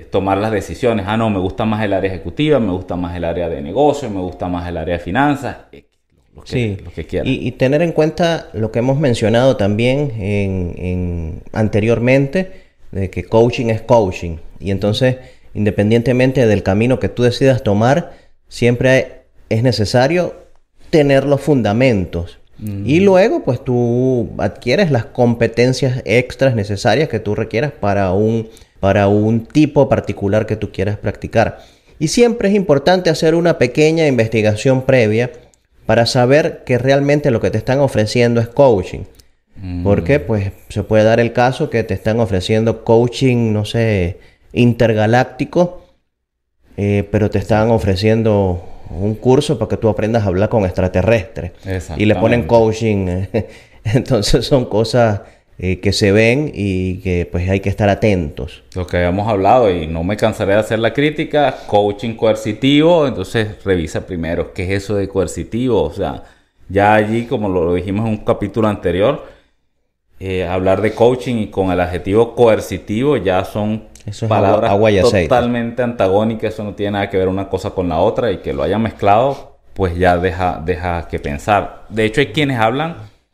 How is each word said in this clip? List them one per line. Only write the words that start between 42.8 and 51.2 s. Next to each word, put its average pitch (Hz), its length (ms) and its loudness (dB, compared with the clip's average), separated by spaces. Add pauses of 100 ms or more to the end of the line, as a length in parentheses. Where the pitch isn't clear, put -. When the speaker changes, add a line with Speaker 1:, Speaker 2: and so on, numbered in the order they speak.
Speaker 2:
coaching, 120 680 2
no 104 140 -2
sé, 104 540 0 (340)
intergaláctico, 120 1300 2 (960)
eh, 101 340 0
pero 104 180 2
te 104 100 -2
están 110 320 2
ofreciendo 104 920 2 (260)
un 101 260 -4
curso 131 420 2
para 107 120 -4
que 104 80 -2
tú 110 120 0
aprendas 107 340 0
a 101 40 0
hablar 98 220 0
con 107 160 2
extraterrestres. 92 840 0 (460)